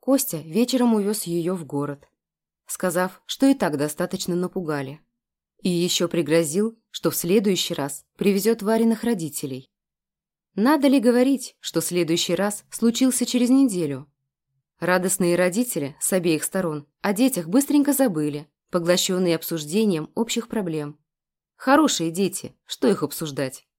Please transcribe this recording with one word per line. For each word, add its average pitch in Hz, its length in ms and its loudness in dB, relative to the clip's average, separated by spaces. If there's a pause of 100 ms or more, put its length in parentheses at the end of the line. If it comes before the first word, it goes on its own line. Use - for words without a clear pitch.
Костя 262 360 0
вечером 233 560 2
увёз 208 300 0
её 170 320 -2
в 170 100 -8
город, 143 420 -6 (600)
сказав, 185 580 -4
что - 220 0
и 269 80 6
так 147 240 -2
достаточно 175 580 -4
напугали. 156 640 -6 (640)
И 185 80 0
ещё 175 380 0
пригрозил, 165 720 0 (120)
что - 200 -2
в 143 60 -6
следующий 190 560 0
раз 143 320 -8 (120)
привезёт 202 440 0
Вариных 226 420 0
родителей. 156 680 -6 (840)
Надо 277 340 2
ли 269 120 4
говорить, 247 600 2
что - 200 -4
следующий 170 540 -2
раз 202 360 -4
случился 240 540 0
через 240 240 0
неделю? 180 640 2 (680)
Радостные 180 580 2
родители 180 640 0
с - 120 -2
обеих 165 320 0
сторон 156 420 -4 (140)
о 196 140 0
детях 208 340 0
быстренько 277 460 2
забыли, 151 520 0 (240)
поглощённые 180 680 2
обсуждением 160 760 -2
общих 226 340 -4
проблем. 156 500 -6 (580)
Хорошие 262 540 4
дети, 185 440 -2 (120)
что - 220 0
их 202 140 2
обсуждать? 143 640 -6 (120)